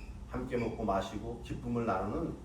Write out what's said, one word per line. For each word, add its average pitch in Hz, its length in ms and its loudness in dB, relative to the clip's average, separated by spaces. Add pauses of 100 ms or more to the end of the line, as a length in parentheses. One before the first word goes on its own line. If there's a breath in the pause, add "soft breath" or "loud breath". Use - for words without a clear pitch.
(300)
함께 127 260 -2
먹고 117 280 0
마시고 101 600 0
기쁨을 120 420 0
나누는 104 480 2 (120)